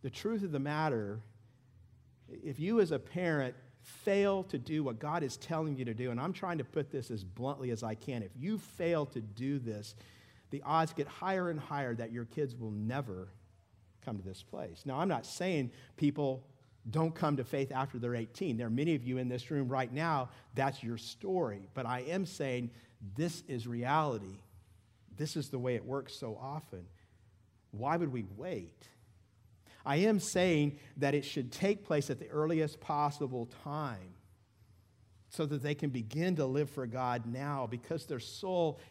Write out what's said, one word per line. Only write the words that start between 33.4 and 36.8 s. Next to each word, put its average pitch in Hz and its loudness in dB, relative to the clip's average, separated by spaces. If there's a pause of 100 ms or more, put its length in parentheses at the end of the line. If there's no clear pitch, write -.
time 127 -4 (1160)
so - -2
that 139 -2
they 147 2
can 147 0
begin 131 0
to 151 4
live 139 2
for 139 -4